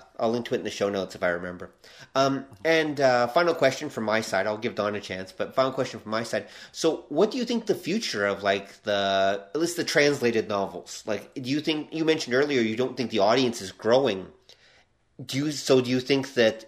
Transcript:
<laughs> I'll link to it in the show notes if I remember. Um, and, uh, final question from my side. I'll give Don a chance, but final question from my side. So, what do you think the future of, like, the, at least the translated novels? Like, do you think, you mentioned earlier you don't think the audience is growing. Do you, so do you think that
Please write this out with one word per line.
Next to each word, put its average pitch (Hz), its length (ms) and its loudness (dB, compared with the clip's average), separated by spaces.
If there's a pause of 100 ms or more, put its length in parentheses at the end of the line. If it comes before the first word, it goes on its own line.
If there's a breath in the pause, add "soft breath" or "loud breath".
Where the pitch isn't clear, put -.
<laughs> - 120 -18
I'll 113 120 0
link 120 160 -4
to 127 80 -2
it - 20 0
in 87 60 -4
the 104 80 -6
show 101 180 -2
notes 98 240 -4
if - 80 -10
I 92 80 0
remember. 90 400 -6 (460 loud breath)
Um, 135 320 2 (180)
and, 156 340 2
uh, 123 280 4
final 170 260 4
question 139 380 0
from 113 140 -4
my 110 160 2
side. 101 260 -2
I'll 107 100 -2
give 110 160 -4
Don 104 220 -2
a 101 40 -4
chance, 95 320 -10
but 98 220 -6
final 135 180 2
question 127 280 -6
from 104 100 -14
my 113 140 -2
side. 107 240 -6 (240 loud breath)
So, - 380 -2
what 180 200 2
do 269 80 -6
you 240 80 -2
think 233 220 -4
the 180 80 0
future 147 500 -4
of, 98 160 -2
like, 101 400 -2
the, 98 720 2
at 151 80 0
least 170 160 -2
the 160 60 0
translated 120 640 2
novels? 95 560 -6
Like, - 300 -6
do 127 120 -10
you 143 120 -2
think, 151 340 -4
you 160 120 -2
mentioned 156 280 0
earlier 143 260 2
you 110 160 2
don't 127 220 -2
think 117 140 -4
the 110 80 0
audience 117 420 4
is 95 100 -10
growing. 110 540 2 (1000 soft breath)
Do 131 120 -6
you, 147 140 -2
so 135 300 4
do 120 100 -2
you 127 80 2
think 135 360 0
that 110 320 2